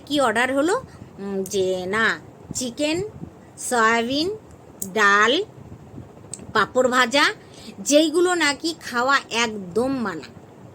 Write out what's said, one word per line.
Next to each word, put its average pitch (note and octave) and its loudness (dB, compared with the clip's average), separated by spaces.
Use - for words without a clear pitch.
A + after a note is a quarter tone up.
কি C#4+ -4
অর্ডার A#3 2
হলো, E4 2
উম, G3 -6
যে F#3+ 0
না, A3+ 2
চিকেন, C#4+ -2
সয়াবিন, A#3 2
ডাল, G#3 4
পাঁপড় B3 2
ভাজা, C4 4
যেইগুলো D#4+ 4
নাকি C#4+ 0
খাওয়া B3+ 2
একদম G#3+ -2
মানা, D#3+ -8